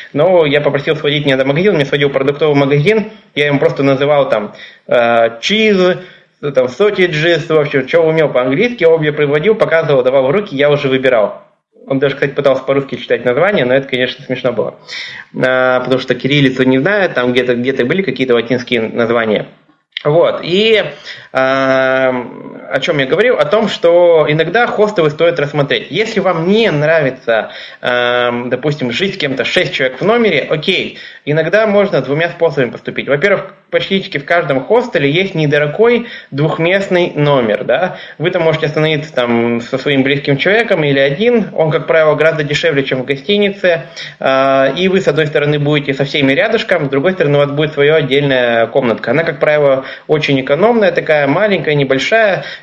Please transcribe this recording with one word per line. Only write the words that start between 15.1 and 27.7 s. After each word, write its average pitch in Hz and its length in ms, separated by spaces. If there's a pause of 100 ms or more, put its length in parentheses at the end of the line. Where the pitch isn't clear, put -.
А, 127 400
потому 127 200
что - 140
кириллицу 131 500
не 131 140
знаю, 190 320
там 123 220
где-то, 123 220
где-то 120 300
были 175 180
какие-то 127 320
латинские 120 460
названия. 110 680 (580)
Вот, 151 380
и, 202 420 (480)
а, 131 800 (580)
о 139 100
чём 151 180
я 135 80
говорил? 202 320
О 147 60
том, 208 240
что 170 600
иногда 165 380
хостелы 202 440
стоит 165 300
рассмотреть. 143 500
Если 196 300
вам 175 280
не 214 220
нравится, 143 800 (300)